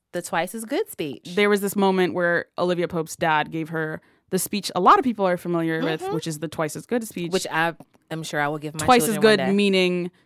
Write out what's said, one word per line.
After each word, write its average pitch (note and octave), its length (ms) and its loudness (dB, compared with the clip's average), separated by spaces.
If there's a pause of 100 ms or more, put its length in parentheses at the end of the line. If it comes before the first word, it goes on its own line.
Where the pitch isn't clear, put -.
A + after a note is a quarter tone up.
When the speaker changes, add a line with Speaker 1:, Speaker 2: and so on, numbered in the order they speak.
(120)
Speaker 1:
The F3 120 -8
twice F3+ 320 -4
as A3 100 -10
good D#4+ 240 -4
speech. E3 460 -8
Speaker 2:
there G#3 160 4
was G3+ 100 2
this G3+ 140 -4
moment F#3+ 400 2
where F3 320 0 (100)
Olivia F3 300 0
Pope's D#3+ 280 -6
dad D#3 360 0
gave D#3+ 180 -6
her D#3+ 320 -6 (300)
the F#3 80 0
speech - 360 -4
a F3+ 40 0
lot C4 180 8
of D4 60 2
people A3 240 -2
are F3+ 100 2
familiar E3 460 -2
with, D#3+ 180 -4
Speaker 1:
Mm-hmm. C4 140 -6
Speaker 2:
which D#3 100 -6
is D#3 140 -6
the D#3+ 80 -8
twice D#3 280 -4
as D#3 120 -14
good A3+ 200 -2
speech. E3+ 240 -8
Speaker 1:
Which F#3 200 0
I E3 240 0 (340)
am D#3+ 140 -8
sure D3+ 180 -4
I D3 60 0
will D3+ 100 -4
give D3+ 160 -10
my D#3 100 -4
Speaker 2:
Twice B3 200 6
as A3+ 100 0
Speaker 1:
children G3 100 -2
one A3 140 6
Speaker 2:
good, - 80 0
Speaker 1:
day. G3 80 2
Speaker 2:
meaning F#3 580 2 (140)